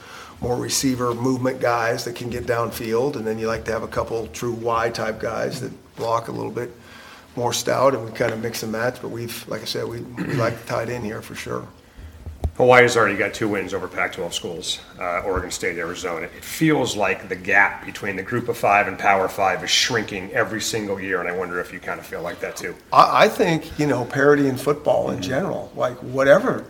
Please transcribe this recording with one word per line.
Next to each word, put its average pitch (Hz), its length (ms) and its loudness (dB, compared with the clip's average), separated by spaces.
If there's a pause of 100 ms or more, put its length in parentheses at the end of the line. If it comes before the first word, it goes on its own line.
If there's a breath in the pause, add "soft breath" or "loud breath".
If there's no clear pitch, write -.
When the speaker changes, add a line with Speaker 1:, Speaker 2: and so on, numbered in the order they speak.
(420 loud breath)
Speaker 1:
more 123 140 0
receiver 123 580 0
movement 127 460 0
guys 117 460 2
that 117 100 -6
can 120 160 -6
get 117 160 -4
downfield, 117 680 0
and 110 120 -4
then 110 100 -2
you 113 80 -4
like 113 200 -2
to 113 60 -2
have 110 120 -2
a 110 40 -6
couple 117 400 -2
true 120 260 -4
Y-type 113 680 0
guys 117 420 -4
that 113 100 -8 (240)
block 117 340 -2
a - 20 -6
little 113 200 -6
bit 120 200 -6 (640 loud breath)
more 120 180 0
stout, 127 400 4
and 117 120 -2
we 113 60 -10
kinda 113 260 0
mix 113 260 -6
and 113 80 -6
match. 120 280 -2
But 113 100 -8
we've, 113 380 -8
like 110 140 -6
I - 40 -12
said, 120 220 -4
we, 117 120 -8
we 120 340 -6
like 117 260 0
the - 80 -14
tight 120 220 -2
end 120 160 -6
here 110 160 -6
for 117 140 -14
sure. 123 320 -8 (880 loud breath)
Speaker 2:
Hawaii's 123 400 8
already 104 180 4
got 101 180 -2
two 110 140 0
wins 95 260 -2
over 90 140 -4
Pac-twelve 90 460 -4
schools, - 480 -6 (180)
uh, 87 220 -2
Oregon 92 280 -2
State, 87 280 -4
Arizona. 85 480 -4
It - 180 -14
feels 135 540 2
like 95 320 0
the 92 60 -2
gap 98 500 4
between 101 320 -6
the 95 40 -2
Group 120 280 -2
of 113 80 -4
Five 104 300 6
and 92 120 -6
Power 98 300 4
Five 92 340 0
is 90 60 -4
shrinking 104 640 0
every 107 280 0
single 104 400 -4
year, 92 220 -2
and 87 80 -2
I - 20 -2
wonder 90 300 -2
if - 100 -10
you 92 80 -12
kinda 82 240 -8
feel 92 180 -8
like 87 200 -6
that 92 160 -6
too. 90 180 -8 (160)
Speaker 1:
I, 143 340 6
I 220 40 4
think, 165 500 0
you 147 80 2
know, 123 160 0
parity 143 440 4
in 131 100 0
football 135 540 0
in 123 80 -6
Speaker 2:
Mm-hmm. 117 100 -6
Speaker 1:
general, 139 460 -4
like, 127 240 -2
whatever, 135 720 4